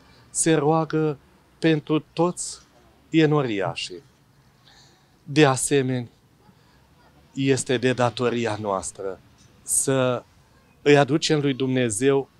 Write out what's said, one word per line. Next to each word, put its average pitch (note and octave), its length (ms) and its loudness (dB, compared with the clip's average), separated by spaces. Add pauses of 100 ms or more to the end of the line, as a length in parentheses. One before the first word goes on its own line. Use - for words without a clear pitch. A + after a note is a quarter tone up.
(300)
se - 240 0
roagă D#3 640 0 (400)
pentru D#3 540 0
toți - 460 -4 (520)
enoriașii. A2+ 920 0 (1200)
De D3+ 200 2
asemenea, B2+ 640 0 (1200)
este C3+ 440 0
de B2 160 0
datoria A#2+ 680 -2
noastră F#2+ 600 -6 (420)
să B2+ 640 -2 (580)
îi C#3+ 140 6
aducem D3 440 2
lui C#3 140 0
Dumnezeu, C3 760 0 (120)